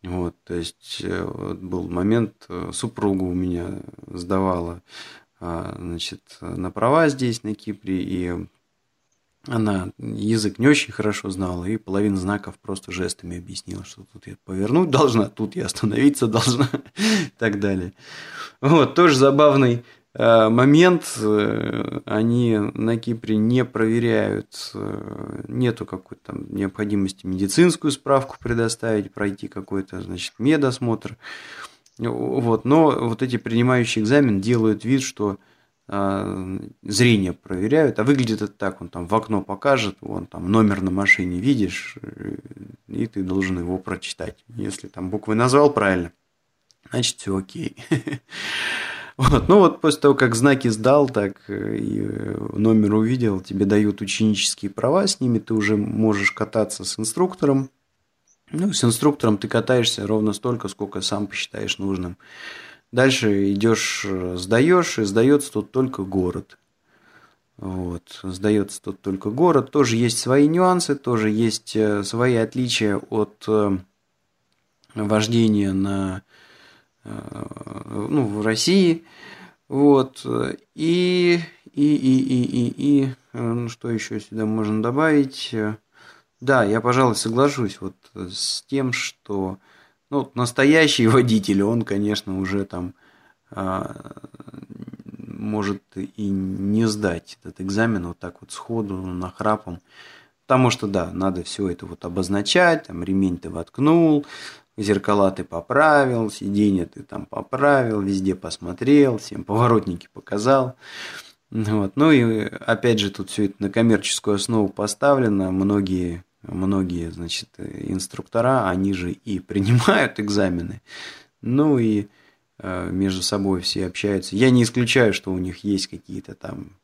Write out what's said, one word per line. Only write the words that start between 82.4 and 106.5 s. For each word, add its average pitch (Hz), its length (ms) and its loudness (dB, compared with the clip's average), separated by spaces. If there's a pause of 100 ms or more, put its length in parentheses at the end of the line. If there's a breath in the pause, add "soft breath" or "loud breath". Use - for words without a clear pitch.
и, 120 340 -2
и, 139 320 2 (240)
э, 120 80 -8
ну, 117 280 -4
что 120 200 -10
ещё 113 300 -4
сюда 110 260 -6
можно 107 360 0
добавить? 139 720 0 (880 soft breath)
Да, 127 220 4
я, 107 180 0
пожалуй, 123 340 2
соглашусь 123 640 0
вот 95 140 -12 (180)
с 95 540 -8
тем, 131 260 -2
что, 95 640 -6 (520 soft breath)
ну, 143 100 -2
вот - 160 -8
настоящий 135 720 4
<laughs> - 0 -
водитель, 110 560 4
он, 113 200 2
конечно, 101 560 -4
уже 95 260 -2
там, 90 280 -10 (580 soft breath)
а, - 640 -8 (1040)
может 107 640 -6 (140)
и 101 340 -8
не 98 580 0
сдать 104 540 -4
этот - 200 -16
экзамен 98 460 -2
вот 85 120 -12
так - 220 -14
вот - 100 -20
сходу, 107 460 -6
нахрапом. 92 840 -4 (640 loud breath)
Потому 131 240 4
что, 113 180 -4
да, 92 260 -2
надо 92 300 -2
всё 98 260 -4
это 87 160 -8
вот 87 200 -14
обозначать, 101 800 0
там, 87 160 -10
ремень 95 340 0
ты 82 120 -12
воткнул, 147 760 2 (520 loud breath)
зеркала 101 540 2
ты 95 120 -10
поправил, 127 840 2
сиденье 101 560 0